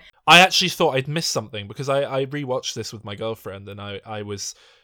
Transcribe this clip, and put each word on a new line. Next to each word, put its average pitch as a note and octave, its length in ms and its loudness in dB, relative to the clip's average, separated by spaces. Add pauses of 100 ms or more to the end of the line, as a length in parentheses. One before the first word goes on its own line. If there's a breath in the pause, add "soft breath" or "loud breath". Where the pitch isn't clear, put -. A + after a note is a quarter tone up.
(280 loud breath)
I D#3+ 120 12
actually F#3 300 6
thought D3 280 2
I'd C3+ 100 -2
missed D3 240 -4
something G#2+ 380 -6
because C3 180 -10
I, C#3 140 2 (180)
I C3+ 60 -2
rewatched C3 480 -6
this A2+ 180 -8
with G#2 140 -14
my G#2 100 -10
girlfriend, G2+ 540 -8
and G2+ 100 -12
I, G2+ 260 -10
I G#2+ 180 -8
was G#2 320 -8 (280 soft breath)